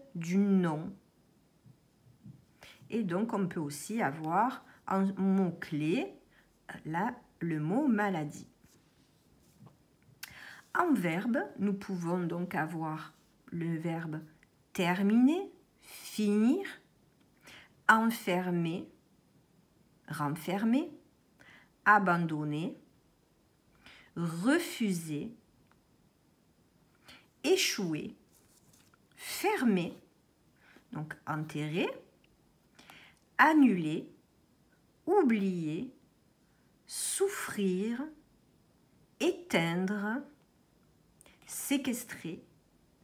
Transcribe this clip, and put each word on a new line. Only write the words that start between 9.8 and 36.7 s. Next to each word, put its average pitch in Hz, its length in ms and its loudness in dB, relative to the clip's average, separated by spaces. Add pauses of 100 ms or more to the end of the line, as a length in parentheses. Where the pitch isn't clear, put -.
En 349 200 2
verbe, 196 460 0 (200)
nous 202 140 0
pouvons 180 500 -4
donc 175 320 -4
avoir 160 580 -6 (380)
le 165 260 -2
verbe 165 440 -6 (520)
terminer, 220 800 4 (300)
finir, 214 840 0 (1200)
enfermer, 180 1000 2 (1160)
renfermer, 190 840 0 (920)
abandonner, 170 880 4 (1400)
refuser, 170 1160 -2 (2000)
échouer, 202 720 0 (1000)
fermer, 240 800 0 (1000)
donc 156 220 -8 (120)
enterrer, 156 600 -4 (1500)
annuler, 214 720 4 (920)
oublier, 202 880 2 (920)